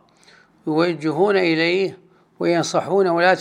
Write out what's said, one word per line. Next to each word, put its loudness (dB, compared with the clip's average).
يوجهون 0
إليه، 0
وينصحون 0
ولاة 2